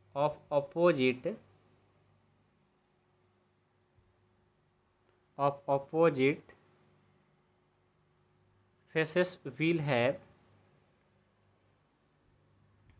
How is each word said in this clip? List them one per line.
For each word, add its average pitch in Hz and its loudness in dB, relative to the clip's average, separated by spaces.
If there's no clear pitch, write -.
of 147 -2
opposite, 143 0
of 139 -2
opposite 143 0
faces 170 -2
will 160 0
have, 127 0